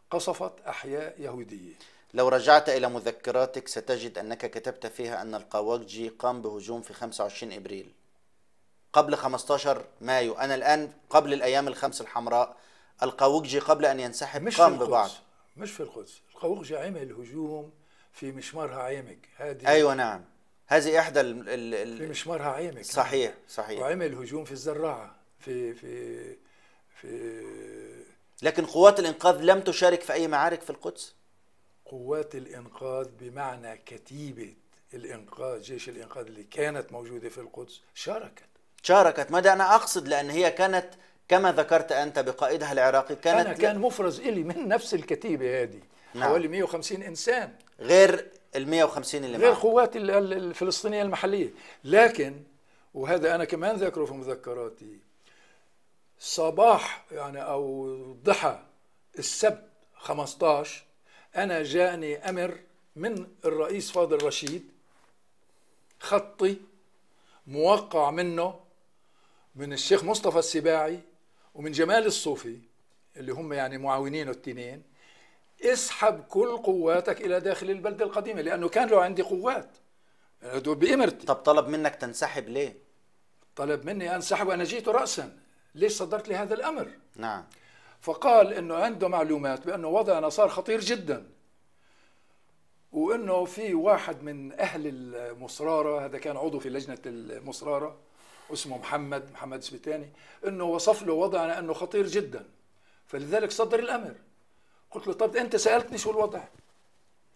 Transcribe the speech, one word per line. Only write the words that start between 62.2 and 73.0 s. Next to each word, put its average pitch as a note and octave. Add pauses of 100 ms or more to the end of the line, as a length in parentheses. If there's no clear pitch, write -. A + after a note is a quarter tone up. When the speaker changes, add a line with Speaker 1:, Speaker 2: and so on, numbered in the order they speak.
Speaker 1:
أمر F3+ (380)
من F3+ (180)
الرئيس D#3+
فاضل D#3+
رشيد، D3 (1300)
خطي G3+ (880)
موقع D#3
منه، F3 (960)
من C#3+
الشيخ F3
مصطفى F3
السباعي D#3+ (560)
ومن D3+
جمال F3+
الصوفي C3 (580)